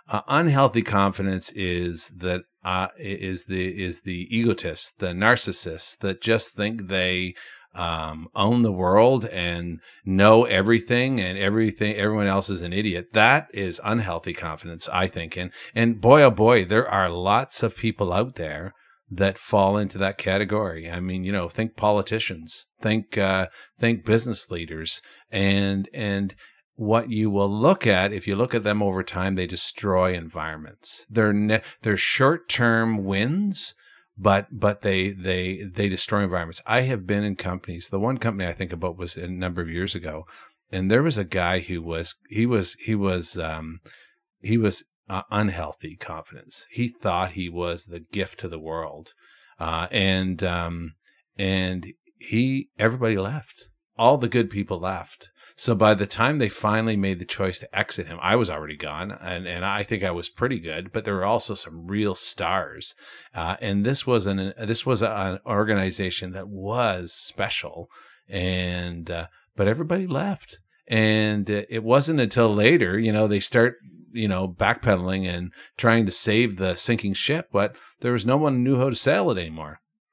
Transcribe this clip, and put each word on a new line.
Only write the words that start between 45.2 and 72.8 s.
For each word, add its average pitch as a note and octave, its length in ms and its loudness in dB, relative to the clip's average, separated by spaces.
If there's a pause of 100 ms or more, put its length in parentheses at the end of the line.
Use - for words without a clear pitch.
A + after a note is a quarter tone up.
unhealthy E2 680 -4
confidence. - 720 -16
He A#2+ 180 -4
thought F2+ 440 -2
he F2 160 -6
was F2 360 -6
the E2+ 160 -14
gift - 400 -6
to F#2 80 -10
the E2 100 -10
world, D#2+ 540 -10 (480)
uh, E2 300 -2
and, F#2+ 520 0
um, E2+ 520 -4 (440)
and F#2 480 -2 (320)
he, C3 600 -2
everybody A2+ 380 0
left. G#2 520 -8 (300)
All C3 200 6
the B2 100 0
good A2+ 220 2
people G2 280 -4
left. - 520 -8 (280)
So A#2+ 160 0
by G#2+ 200 6
the G2 120 0
time C3 300 0
they A#2 140 0
finally A2 480 0
made G2 200 0
the F2+ 60 -10
choice F#2 360 -4
to - 180 -8
exit F2 300 -4
him, E2+ 120 -12
I F#2+ 160 2
was A2 140 0
already D2+ 260 -8
gone, D#2 340 -8
and, F2+ 360 -10
and F2 180 -6
I G2+ 200 -2
think G2+ 180 -4
I F#2+ 80 -2
was F2 180 -6
pretty B2 320 -2
good, E2 320 -10
but G#2+ 140 -6
there G2+ 80 -2
were F#2 100 -2
also A2 300 0
some E2 320 -10
real G2+ 280 -2
stars. E2 800 -4 (400)
Uh, E2+ 280 -4
and G2+ 240 0
this C3+ 200 -2
was A#2 200 2
an, G2 320 -2
this A2+ 260 -4
was A#2+ 180 0
an G2 440 -2
organization G2 880 -2
that F#2+ 160 -12
was G2 640 -2
special, - 760 -6 (400)
and, F2+ 840 -4
uh, E2 180 -8 (260)
but G2+ 140 0
everybody E3 380 -2
left. F3 520 -6 (300)
And, G#2+ 640 2
uh, G#2 200 0
it A2+ 120 -4
wasn't C#3 380 4
until A2+ 340 4
later, G#2 440 4